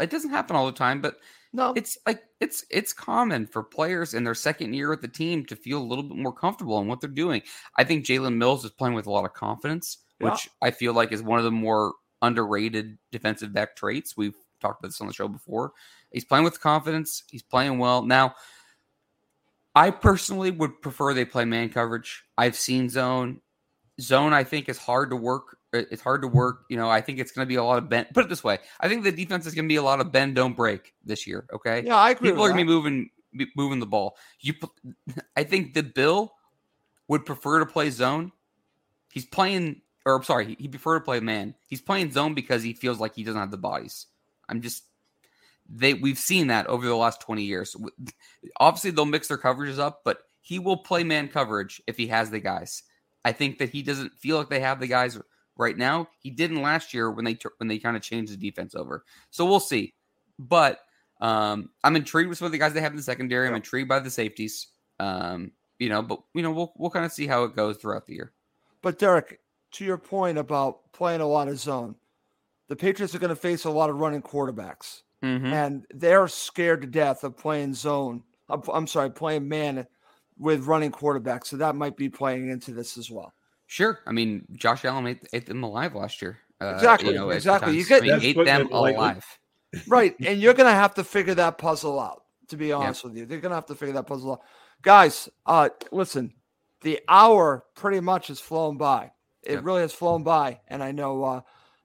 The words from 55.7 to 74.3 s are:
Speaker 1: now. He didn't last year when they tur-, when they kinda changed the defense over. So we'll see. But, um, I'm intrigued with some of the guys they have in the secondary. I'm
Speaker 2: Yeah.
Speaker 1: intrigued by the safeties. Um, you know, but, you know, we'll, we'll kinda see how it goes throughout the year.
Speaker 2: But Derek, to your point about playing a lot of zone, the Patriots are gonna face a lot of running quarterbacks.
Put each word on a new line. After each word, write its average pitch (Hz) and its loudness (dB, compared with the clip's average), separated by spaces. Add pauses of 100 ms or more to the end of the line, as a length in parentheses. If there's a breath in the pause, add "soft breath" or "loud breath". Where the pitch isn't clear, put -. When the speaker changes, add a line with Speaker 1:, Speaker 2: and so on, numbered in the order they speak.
Speaker 1:
now. 147 0 (100)
He 139 -16
didn't 156 -2
last 151 -2
year 117 -2
when 113 -6
they 117 -2
tur-, - -12
when 113 -8
they 107 -2
kinda 117 -4
changed 110 -8
the 98 -14
defense 95 -10
over. 76 -12 (260 soft breath)
So 175 -2
we'll 190 4
see. - -4 (440)
But, 139 4 (420)
um, 107 0 (120)
I'm 160 6
intrigued 160 0
with 170 -8
some 175 -10
of 165 -6
the 156 -4
guys 147 0
they 156 -2
have 147 -2
in 147 -12
the 143 -10
secondary. 127 -2
I'm 123 -2
Speaker 2:
Yeah. 110 -4
Speaker 1:
intrigued 131 -6
by 135 2
the 131 -10
safeties. 110 -6 (340)
Um, 92 -6 (260)
you 120 -2
know, 107 0
but, 113 -8 (140)
you 170 -2
know, 165 0
we'll, 165 -4
we'll 170 -6
kinda 170 -4
see 147 -8
how 123 2
it 107 -6
goes 107 -2
throughout 104 -8
the - -18
year. - -14 (500)
Speaker 2:
But 175 -4
Derek, 185 2 (320)
to - -12
your 185 -2
point 180 -2
about 139 -4
playing 170 -2
a 151 0
lot 147 2
of 139 -6
zone, 123 -6 (720)
the 143 -6
Patriots 196 -2
are 180 -6
gonna 170 -2
face 175 -2
a 165 -2
lot 156 2
of 143 -2
running 147 -2
quarterbacks. 117 -8 (220)